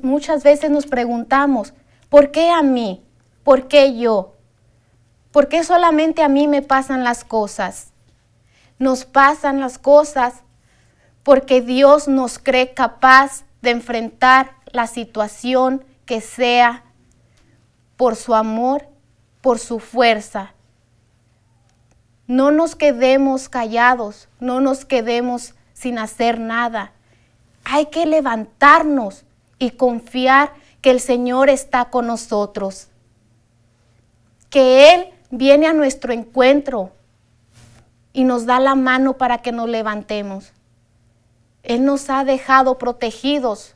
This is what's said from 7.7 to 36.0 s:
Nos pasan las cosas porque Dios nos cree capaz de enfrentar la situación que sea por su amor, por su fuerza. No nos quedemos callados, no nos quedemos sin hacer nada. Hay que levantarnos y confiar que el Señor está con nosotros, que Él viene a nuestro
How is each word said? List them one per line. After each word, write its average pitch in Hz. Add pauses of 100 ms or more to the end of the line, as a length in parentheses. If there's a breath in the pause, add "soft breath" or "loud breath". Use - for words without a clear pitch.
Nos 262
pasan 277
las 254
cosas 285 (840)
porque 262
Dios 277
nos 262
cree 254
capaz 262 (160)
de 240
enfrentar 240 (200)
la 240
situación 247 (200)
que 226
sea 240 (1120)
por 240
su 226
amor, 233 (540)
por 240
su 233
fuerza. 214 (1700)
No 262
nos 320
quedemos 262
callados, 233 (120)
no 254
nos 277
quedemos 240 (180)
sin 240
hacer 226
nada. 226 (720)
Hay 294
que 320
levantarnos 277 (340)
y 240
confiar 254 (300 soft breath)
que 262
el 254
Señor 247
está 254
con 240
nosotros, 208 (1600)
que 269
Él 359 (220)
viene 277
a 320
nuestro 262